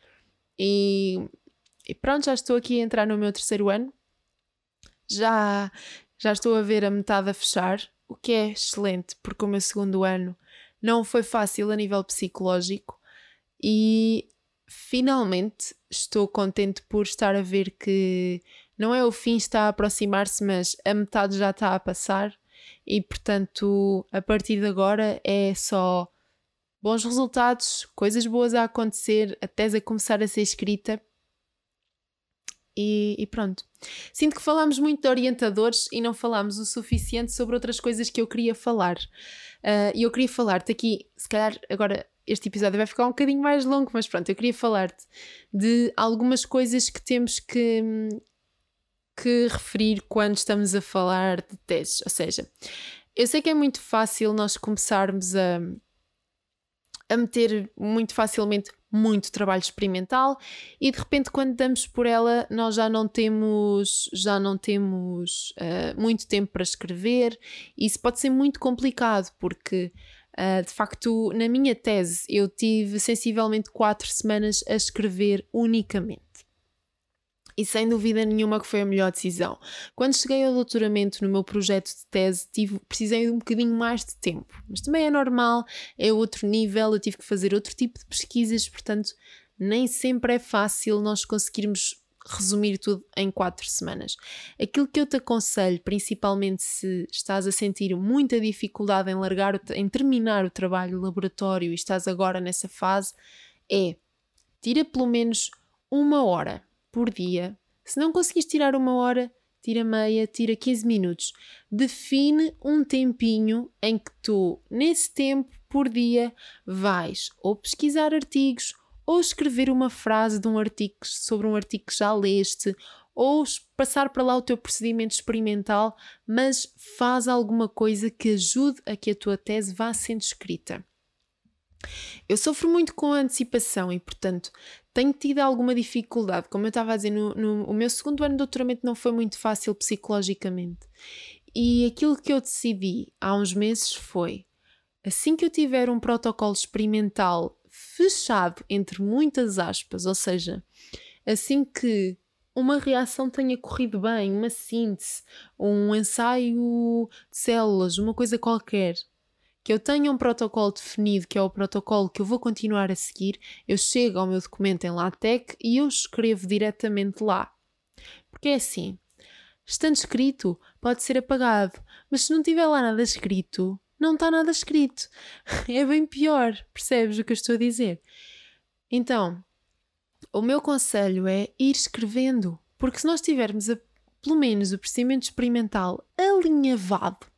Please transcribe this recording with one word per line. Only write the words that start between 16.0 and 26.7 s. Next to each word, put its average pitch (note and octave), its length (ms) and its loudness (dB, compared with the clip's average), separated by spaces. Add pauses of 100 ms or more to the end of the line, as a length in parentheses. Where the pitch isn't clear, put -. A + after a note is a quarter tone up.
contente G3 560 -2
por G#3 220 -2
estar G3 320 0
a G3 60 0
ver F#3+ 280 0
que F#3 720 0 (340)
não A3 160 0
é B3+ 120 2
o A#3 80 4
fim A#3 240 0
está G#3+ 260 0
a G#3 60 4
aproximar-se, G3+ 760 0
mas F3+ 400 0
a G3+ 80 2
metade G3+ 460 0
já G3 120 2
está F#3+ 240 0
a F#3+ 60 -2
passar G3 540 -4 (500)
e, G3+ 160 0
portanto, G3 1080 -2
a G3 100 -2
partir G#3+ 380 0
de G3+ 80 0
agora G#3 560 0
é G3 320 0
só F3+ 580 0 (720)